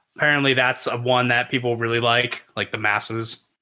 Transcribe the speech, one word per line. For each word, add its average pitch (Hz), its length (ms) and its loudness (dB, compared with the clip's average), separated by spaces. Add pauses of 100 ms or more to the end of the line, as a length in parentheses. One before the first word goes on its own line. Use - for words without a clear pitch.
(160)
Apparently 143 400 2
that's 127 320 0
a 113 100 -2
one 123 320 2
that 123 220 0
people 123 260 -2
really 117 220 -2
like, 120 440 0 (120)
like, 101 160 -6
the - 60 -6
masses. 107 680 -2 (180)